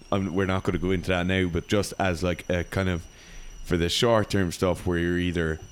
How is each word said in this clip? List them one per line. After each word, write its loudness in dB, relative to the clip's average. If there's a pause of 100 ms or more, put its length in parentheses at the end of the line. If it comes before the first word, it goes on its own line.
(100)
I'm, 0
we're 2
not 0
gonna 0
go 0
into 0
that 2
now, 2
but -4
just 0
as, 0
like, -2
a 0
kind -2
of, -2 (600)
for 0
the 2
short-term 2
stuff 0
where 2
you're 2
either 0 (120)